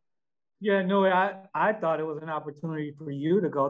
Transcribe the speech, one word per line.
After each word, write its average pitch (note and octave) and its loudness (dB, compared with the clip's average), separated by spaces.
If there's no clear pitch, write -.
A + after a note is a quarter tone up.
Yeah, G3 2
no, F#3+ 4
I, F#3+ 2
I F#3+ 2
thought E3 -2
it D#3 -4
was D#3 -6
an D#3+ -10
opportunity D3+ -8
for D3+ -10
you D#3+ 2
to D#3 0
go C#3 0